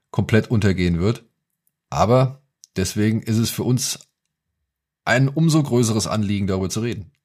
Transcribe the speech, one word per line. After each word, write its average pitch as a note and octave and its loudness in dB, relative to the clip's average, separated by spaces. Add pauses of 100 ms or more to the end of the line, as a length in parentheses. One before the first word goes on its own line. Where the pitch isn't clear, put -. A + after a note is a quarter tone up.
(120)
komplett G#2+ 0
untergehen F2+ 0
wird. G#2+ -2 (680)
Aber C3+ 2 (340)
deswegen G#2 0
ist A2 -2
es A2+ 0
für - -6
uns - -2 (1040)
ein C3 2
umso D#3 2
größeres A2+ 0
Anliegen, G2+ -2
darüber F#2+ -2
zu G#2+ -6
reden. G#2+ -8 (140)